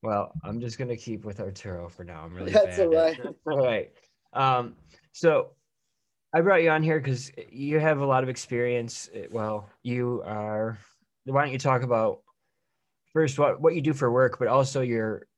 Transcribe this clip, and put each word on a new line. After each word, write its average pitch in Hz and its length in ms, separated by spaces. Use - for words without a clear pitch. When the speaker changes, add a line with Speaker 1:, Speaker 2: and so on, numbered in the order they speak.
Speaker 1:
Well, 104 420
I'm 110 160
just 117 180
gonna 123 180
keep 107 280
with 104 160
Arturo 95 480
for 87 160
now. 85 200
I'm 82 100
really - 180
Speaker 2:
That's 208 120
Speaker 1:
bad 185 220
Speaker 2:
all 165 80
Speaker 1:
at 160 240
Speaker 2:
right. 123 160
Speaker 1:
<laughs> - 120
All 139 180
right. 113 280
Um, 127 440
so - 440
I 165 80
brought 185 200
you 165 80
on 156 120
here 156 180
'cause 131 320
you 143 300
have 151 200
a 139 60
lot 131 160
of 131 60
experience. 123 800
Well, 107 400
you 123 420
are, 107 540
why 135 200
don't 139 80
you 131 60
talk 127 240
about 113 400
first 156 260
what, 143 220
what 160 140
you 170 60
do 147 140
for 135 180
work, 127 260
but 120 100
also 135 340
your 113 560